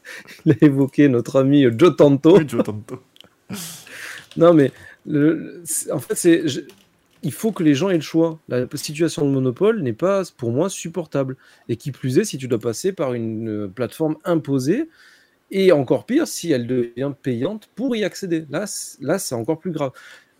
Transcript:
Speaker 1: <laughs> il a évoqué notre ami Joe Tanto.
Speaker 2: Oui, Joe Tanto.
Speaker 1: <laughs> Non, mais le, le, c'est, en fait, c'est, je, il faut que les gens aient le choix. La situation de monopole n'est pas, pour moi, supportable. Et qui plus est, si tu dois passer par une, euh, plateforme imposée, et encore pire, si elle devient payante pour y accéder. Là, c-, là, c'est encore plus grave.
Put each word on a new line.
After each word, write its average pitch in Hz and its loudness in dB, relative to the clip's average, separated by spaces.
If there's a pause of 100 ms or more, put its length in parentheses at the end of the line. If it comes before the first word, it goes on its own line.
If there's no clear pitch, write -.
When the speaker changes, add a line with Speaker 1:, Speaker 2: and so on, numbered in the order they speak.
Speaker 1:
<laughs> - -20
il 160 6
a - 2
évoqué 139 4
notre 123 2
ami 139 4 (120)
Joe 156 6
Tanto. 151 6
Speaker 2:
Oui, 160 6
Joe 117 -2
Tanto. 104 -10 (480)
Speaker 1:
<laughs> 113 -10 (840)
Non, 170 8
mais 143 6 (340)
le, 151 2
le, - -10
c'est, - -8
en 143 -4
fait, 214 -8
c'est, 165 2
je, - -4 (640)
il 135 -4
faut 220 -4
que 180 -6
les 151 4
gens 165 0
aient 185 2
le 156 0
choix. 160 0
La 127 -2 (100)
situation 151 -4
de 139 2
monopole 139 0
n'est 123 -2
pas, 190 0 (140)
pour 117 -4
moi, 160 -2
supportable. 151 -6 (340)
Et 120 -2
qui 139 -8
plus 127 -2
est, 214 4
si 165 -8
tu 131 -10
dois 120 -2
passer 120 -4
par 139 -4
une, 113 -6
euh, 104 -6
plateforme 127 -4 (100)
imposée, 165 -2 (640)
et 190 4
encore 139 0
pire, 262 -2
si - -6
elle 123 0
devient 127 -4 (100)
payante 139 -6
pour 240 -4
y 208 -2
accéder. 165 -6
Là, 170 -6
c-, - -12
là, 160 -4
c'est - -6
encore 156 -4
plus 185 -8
grave. 147 -6 (480)